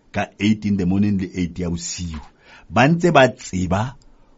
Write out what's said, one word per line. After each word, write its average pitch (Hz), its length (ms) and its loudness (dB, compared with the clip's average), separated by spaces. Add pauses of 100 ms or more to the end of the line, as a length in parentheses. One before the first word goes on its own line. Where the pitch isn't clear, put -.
(120)
ka 101 160 -4 (120)
eight 104 260 0
in 101 120 0
the 92 80 -2
morning 98 320 2
le 92 160 -4
eight 87 260 -4
ya 87 100 -4
bosiu. 82 520 -8 (480)
Ba 117 180 4
ntse 170 240 2
ba 135 160 6
tseba 95 680 -4 (420)